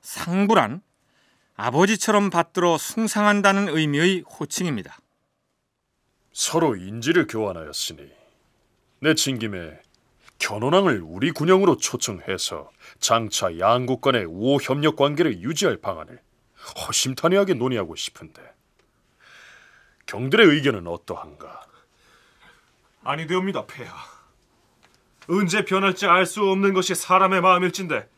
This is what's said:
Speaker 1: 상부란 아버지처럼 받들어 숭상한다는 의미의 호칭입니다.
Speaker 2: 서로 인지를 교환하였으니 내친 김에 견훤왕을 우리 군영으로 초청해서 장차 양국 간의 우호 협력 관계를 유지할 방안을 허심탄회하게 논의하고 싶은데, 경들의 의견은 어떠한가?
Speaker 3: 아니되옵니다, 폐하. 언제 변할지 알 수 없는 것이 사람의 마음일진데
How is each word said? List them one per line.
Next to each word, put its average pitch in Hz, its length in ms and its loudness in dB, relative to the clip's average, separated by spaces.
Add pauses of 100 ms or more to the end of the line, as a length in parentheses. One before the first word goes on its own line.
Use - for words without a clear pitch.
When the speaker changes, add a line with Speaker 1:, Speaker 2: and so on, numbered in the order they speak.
Speaker 1:
상부란 185 800 0 (720)
아버지처럼 196 760 2
받들어 170 460 0
숭상한다는 202 920 0
의미의 156 540 2
호칭입니다. 147 760 -6 (1300)
Speaker 2:
서로 156 420 0
인지를 113 540 -2
교환하였으니 80 960 -8 (760)
내친 139 380 0
김에 90 400 -8 (600)
견훤왕을 131 680 0
우리 95 260 -4
군영으로 180 460 4
초청해서 92 920 -8 (300)
장차 104 580 0
양국 120 420 2
간의 123 240 2
우호 107 380 0
협력 147 340 0
관계를 143 460 0
유지할 147 340 -2
방안을 85 460 -10 (680)
허심탄회하게 175 640 0
논의하고 110 440 -4
싶은데, - 440 -14 (1700)
경들의 135 400 4
의견은 139 400 2
어떠한가? - 800 -12 (1400)
Speaker 3:
아니되옵니다, 160 600 -4
폐하. - 280 -16 (1300)
언제 190 380 0
변할지 190 400 0
알 185 180 6
수 196 240 -2
없는 196 240 2
것이 185 220 0
사람의 185 480 2
마음일진데 180 760 0